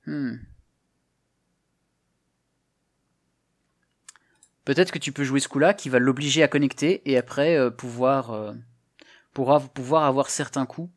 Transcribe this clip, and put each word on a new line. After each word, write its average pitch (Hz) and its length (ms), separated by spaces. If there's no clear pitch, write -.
Hmm. 147 300
Peut-être 165 280
que 147 80
tu 143 100
peux 139 140
jouer 135 160
ce - 80
coup-là 160 260
qui - 140
va 127 100
l'obliger 135 460
à - 40
connecter 147 640
et 131 60
après, 143 400
euh, 123 140
pouvoir, 123 600
euh, 107 240
pourra, 139 260
pouvoir 139 460
avoir 135 260
certains 139 360
coups. 175 300